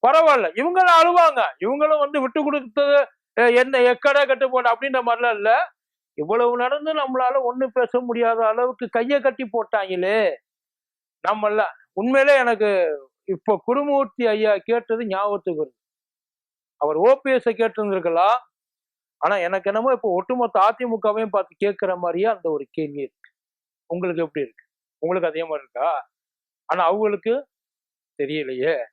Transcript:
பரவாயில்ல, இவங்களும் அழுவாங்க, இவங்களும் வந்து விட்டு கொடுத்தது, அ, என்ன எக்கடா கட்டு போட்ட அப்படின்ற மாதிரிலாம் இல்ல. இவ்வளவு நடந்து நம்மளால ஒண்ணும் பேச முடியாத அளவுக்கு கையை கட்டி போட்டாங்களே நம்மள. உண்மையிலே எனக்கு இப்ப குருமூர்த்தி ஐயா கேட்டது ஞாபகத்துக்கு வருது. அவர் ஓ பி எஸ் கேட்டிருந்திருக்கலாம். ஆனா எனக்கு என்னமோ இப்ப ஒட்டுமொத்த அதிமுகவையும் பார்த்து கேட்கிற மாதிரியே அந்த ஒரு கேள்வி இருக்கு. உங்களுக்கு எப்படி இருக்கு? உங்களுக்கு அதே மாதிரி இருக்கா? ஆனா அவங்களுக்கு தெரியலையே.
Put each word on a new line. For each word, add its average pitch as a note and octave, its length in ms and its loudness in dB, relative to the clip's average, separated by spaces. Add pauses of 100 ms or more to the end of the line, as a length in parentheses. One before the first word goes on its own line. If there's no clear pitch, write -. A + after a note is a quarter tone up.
பரவாயில்ல, C#4 440 4 (120)
இவங்களும் F4 380 4
அழுவாங்க, E4 440 4 (220)
இவங்களும் D4 400 0
வந்து D4 200 -2
விட்டு C4 200 -2
கொடுத்தது, C#4+ 540 0 (400)
அ, A3+ 40 4 (200)
என்ன C4 180 0 (120)
எக்கடா C#4 360 2
கட்டு C4 220 0
போட்ட B3+ 240 0
அப்படின்ற C4 340 -4
மாதிரிலாம் A#3 300 0
இல்ல. G3+ 120 -2 (680)
இவ்வளவு A#3 440 0
நடந்து D4 380 -4
நம்மளால C4 480 -2
ஒண்ணும் B3 300 -4
பேச B3 300 0
முடியாத A#3 320 0 (120)
அளவுக்கு B3 340 -2 (100)
கையை B3 300 0
கட்டி B3+ 200 -2 (100)
போட்டாங்களே G3 640 -2 (1040)
நம்மள. G#3 420 0 (340)
உண்மையிலே C4+ 440 4
எனக்கு G#3+ 260 0 (640)
இப்ப G3+ 220 -2 (100)
குருமூர்த்தி C#4 680 -2
ஐயா G#3+ 220 2 (160)
கேட்டது A#3 320 -2 (100)
ஞாபகத்துக்கு F#3+ 520 -4
வருது. C3 140 -12 (1040)
அவர் D3+ 240 0
ஓ A#3+ 40 6 (140)
பி C4+ 120 0
எஸ் A#3+ 140 0 (100)
கேட்டிருந்திருக்கலாம். G3 800 0 (840)
ஆனா F3 140 0 (120)
எனக்கு F#3+ 240 -4
என்னமோ A3+ 260 0
இப்ப A3+ 220 -4
ஒட்டுமொத்த A#3 480 -2
அதிமுகவையும் A3 680 -2
பார்த்து - 300 -4
கேட்கிற G3 260 -2 (120)
மாதிரியே F3 320 -2
அந்த E3+ 200 -8
ஒரு C#3 100 -6 (120)
கேள்வி C#3+ 300 -6
இருக்கு. - 220 -20 (600)
உங்களுக்கு F3 380 -4
எப்படி D3 180 -6
இருக்கு? - 200 -20 (360)
உங்களுக்கு E3+ 300 -2
அதே D#3+ 180 -6
மாதிரி D3 140 -6
இருக்கா? C3+ 260 -4 (800)
ஆனா F3+ 120 0 (100)
அவங்களுக்கு G#3 420 -2 (840)
தெரியலையே. C#3+ 540 -4 (200)